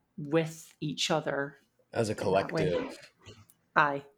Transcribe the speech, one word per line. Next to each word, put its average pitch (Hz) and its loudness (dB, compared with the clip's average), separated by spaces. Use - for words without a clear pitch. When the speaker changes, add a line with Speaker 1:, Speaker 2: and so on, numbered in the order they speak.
Speaker 1:
with 156 -2
each - -2
other 151 -2
Speaker 2:
As 107 2
a 104 0
Speaker 1:
in - -4
that 98 2
way. 156 0
Speaker 2:
collective. - -4
Speaker 1:
Aye. 143 4